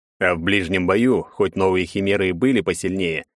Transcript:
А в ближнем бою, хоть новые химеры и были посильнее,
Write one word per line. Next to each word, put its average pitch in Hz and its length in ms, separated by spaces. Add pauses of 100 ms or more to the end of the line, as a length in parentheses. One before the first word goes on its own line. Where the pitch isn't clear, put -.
(200)
А 90 140
в 82 40
ближнем 90 480
бою, 104 360
хоть - 340
новые 95 280
химеры 98 440
и 92 40
были 117 280
посильнее, 90 640 (140)